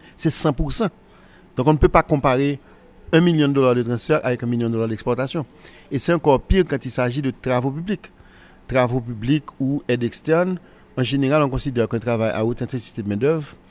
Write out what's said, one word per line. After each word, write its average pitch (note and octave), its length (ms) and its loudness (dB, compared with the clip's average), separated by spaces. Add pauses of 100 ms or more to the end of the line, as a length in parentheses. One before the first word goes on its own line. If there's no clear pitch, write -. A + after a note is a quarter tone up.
(160)
c'est - 140 -2
cent D3 240 0
pour D3 180 -2
cent. G#3+ 180 -2 (680)
Donc B2+ 100 2
on D#3 60 6
ne D3+ 40 2
peut E3 120 4
pas E3+ 140 4
comparer C#3 560 0 (520)
un E3 100 6
million D#3+ 260 4
de C#3 60 2
dollars B2+ 220 4
de A#2+ 80 0
transfert B2 400 0
avec B2 180 -2
un A#2+ 60 -4
million A#2+ 220 0
de A#2 40 -2
dollars A2+ 140 -2
d'exportation. B2+ 580 -4 (460)
Et C#3 80 -4
c'est E3+ 140 0
encore C#3+ 280 2
pire F#3 260 2
quand C3+ 160 -4
il B2 80 -8
s'agit B2 300 -2
de C3 100 -2
travaux B2+ 400 -2
publics. E3+ 400 -8 (540)
Travaux B2 360 0
publics A#2+ 420 -2 (160)
ou C#3 300 -2
aides A#2+ 140 0
externes, E3 540 0 (400)
en C3 60 0
général, C#3 400 2
on C#3 60 0
considère A#2+ 400 -2
qu'un A#2 100 -2
travail A2+ 340 0
à A2 120 0
haute A#2+ 160 -4
intensité A#2 420 -8
de G2+ 60 -4
main-d'œuvre C#3+ 460 -2 (160)